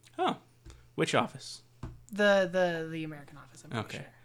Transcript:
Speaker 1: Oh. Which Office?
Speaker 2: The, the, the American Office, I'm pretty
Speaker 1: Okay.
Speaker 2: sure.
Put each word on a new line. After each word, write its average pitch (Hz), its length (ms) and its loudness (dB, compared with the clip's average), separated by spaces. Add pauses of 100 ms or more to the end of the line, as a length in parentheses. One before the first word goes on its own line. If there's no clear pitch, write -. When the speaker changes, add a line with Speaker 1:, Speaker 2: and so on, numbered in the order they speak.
(200)
Speaker 1:
Oh. 349 180 2 (580)
Which - 200 2
Office? - 460 -2 (500)
Speaker 2:
The, 202 400 6
the, 175 400 2
the 160 140 -6
American 147 320 -14
Office, - 260 -20
I'm - 80 -18
pretty 113 140 -2
Speaker 1:
Okay. - 140 -10
Speaker 2:
sure. - 60 -12 (200)